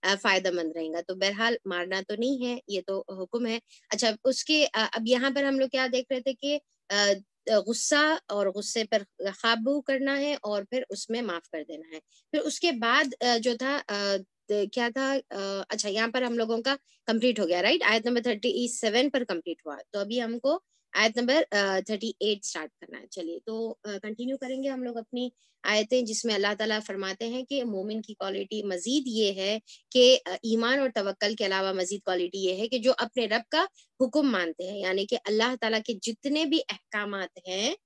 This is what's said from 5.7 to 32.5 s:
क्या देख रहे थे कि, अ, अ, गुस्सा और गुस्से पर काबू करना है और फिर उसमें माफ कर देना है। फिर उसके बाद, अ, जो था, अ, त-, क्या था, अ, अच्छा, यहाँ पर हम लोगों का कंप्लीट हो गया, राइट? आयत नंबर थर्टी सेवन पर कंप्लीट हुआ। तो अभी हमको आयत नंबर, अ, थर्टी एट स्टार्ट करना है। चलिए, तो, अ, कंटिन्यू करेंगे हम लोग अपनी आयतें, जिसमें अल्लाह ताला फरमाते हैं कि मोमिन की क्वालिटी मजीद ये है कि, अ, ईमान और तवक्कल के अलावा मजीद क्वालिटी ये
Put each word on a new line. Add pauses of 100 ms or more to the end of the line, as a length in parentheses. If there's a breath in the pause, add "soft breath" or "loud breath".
क्या
देख
रहे
थे
कि, (300)
अ,
अ, (360)
गुस्सा (100)
और
गुस्से
पर (160)
काबू
करना
है
और
फिर
उसमें
माफ
कर
देना
है।
फिर
उसके
बाद,
अ,
जो
था,
अ,
त-, (260)
क्या
था,
अ,
अच्छा,
यहाँ
पर
हम
लोगों
का (280 soft breath)
कंप्लीट
हो
गया,
राइट?
आयत
नंबर
थर्टी
सेवन
पर
कंप्लीट (100)
हुआ। (140)
तो
अभी
हमको (340)
आयत
नंबर,
अ,
थर्टी
एट
स्टार्ट
करना
है।
चलिए,
तो,
अ,
कंटिन्यू
करेंगे
हम
लोग
अपनी (320)
आयतें,
जिसमें
अल्लाह
ताला
फरमाते
हैं
कि
मोमिन
की
क्वालिटी
मजीद
ये
है (320 loud breath)
कि,
अ,
ईमान
और
तवक्कल
के
अलावा
मजीद
क्वालिटी
ये